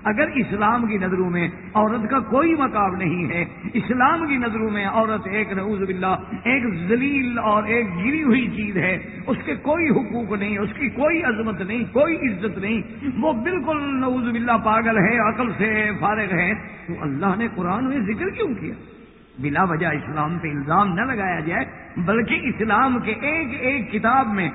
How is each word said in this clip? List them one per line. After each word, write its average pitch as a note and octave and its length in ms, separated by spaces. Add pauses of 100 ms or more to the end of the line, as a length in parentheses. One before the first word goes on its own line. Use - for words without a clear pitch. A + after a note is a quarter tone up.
اگر A3 320
اسلام A3 500
کی G#3+ 120
نظروں F#3 320
میں F3 180 (260)
عورت G#3+ 360
کا C4+ 100
کوئی D4+ 360
مقام G#3 400
نہیں F3+ 340
ہے، E3+ 160 (280)
اسلام C4+ 540
کی C#4 100
نظروں A3 320
میں G#3 160
عورت A3 460
ایک، G3+ 220
نعوذ G3 260
باللہ، F#3 360 (280)
ایک B3 200 (260)
ذلیل B3 500
اور G#3+ 240
ایک A3+ 240 (120)
گری C#4+ 240
ہوئی B3 240
چیز G3 300
ہے، F3 200 (300)
اس B3+ 180
کے D4+ 100
کوئی D#4 340
حقوق G#3+ 420
نہیں، G3+ 260
اس G#3 160
کی C4+ 160
کوئی D#4+ 340
عظمت A3 380
نہیں، A3 220 (100)
کوئی D#4 220
عزت G3+ 420
نہیں، G3+ 240 (360)
وہ D4+ 160
بالکل، C#4+ 680
نعوذ B3+ 220
باللہ، A#3 400
پاگل A3+ 340
ہے، G#3+ 200
عقل A3 400
سے G#3+ 420
فارغ G3+ 340
ہے، F3+ 200 (340)
تو F3 140
اللہ D#3+ 360
نے A#3 180
قرآن F#3 300
میں C4+ 140
ذکر A3+ 300
کیوں F#4+ 300
کیا؟ D#3 140 (680)
بلا D3 240
وجہ E3+ 240
اسلام D3+ 540
پہ D#3+ 80
الزام D#3 440
نہ F3 80
لگایا G3+ 380
جائے، F3 260 (320)
بلکہ A3 460
اسلام A#3 560
کے G3 120
ایک D4 360 (120)
ایک B3 320
کتاب A#3+ 360
میں G3 280